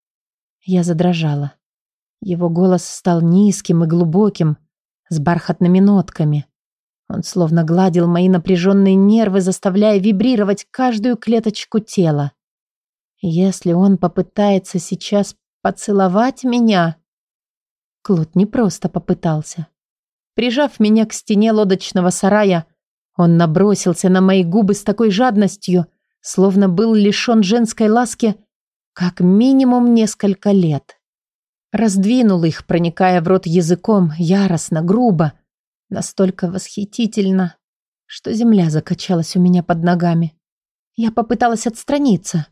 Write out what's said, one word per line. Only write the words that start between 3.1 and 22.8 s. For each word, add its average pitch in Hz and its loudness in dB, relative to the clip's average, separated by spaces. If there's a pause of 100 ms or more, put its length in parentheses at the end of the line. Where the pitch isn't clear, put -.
низким 175 2
и 170 0
глубоким, 170 0 (520)
с 165 -4
бархатными 175 0
нотками. 165 0 (640)
Он - -8
словно 165 -2
гладил 175 0
мои 175 2
напряжённые 190 2
нервы, 202 2
заставляя 196 0
вибрировать 208 0
каждую 240 -2
клеточку 226 -4
тела. 151 -2 (880)
Если 180 -2
он 190 2
попытается 190 -2
сейчас - -4 (260)
поцеловать 202 -2
меня... 220 0 (1080)
Клод 160 -2
не 190 2
просто 208 -2
попытался. 165 -6 (680)
Прижав 247 -2
меня 220 2
к 220 -10
стене 220 0
лодочного 190 0
сарая, 190 0 (500)